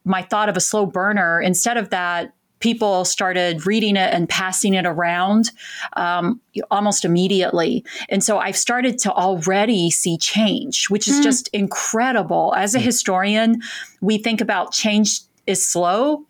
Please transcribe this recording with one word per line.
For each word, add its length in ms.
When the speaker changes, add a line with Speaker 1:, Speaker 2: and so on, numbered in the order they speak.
Speaker 1:
my 180
thought 260
of 80
a 40
slow 260
burner, 540
instead 360
of 140
that, 420
people 440
started 640
reading 300
it 160
and 160
passing 460
it 100
around, 680
um, 440
almost 320
immediately. 800
And 140
so 160
I've 180
started 420
to 140
already 800
see 280
change, 720
which 160
is 120
Speaker 2:
Hmm. 40
Speaker 1:
just 300
incredible. 1040
As 180
a 60
Speaker 3:
Hmm. 40
Speaker 1:
historian, 800
we 180
think 220
about 320
change 480
is 180
slow 640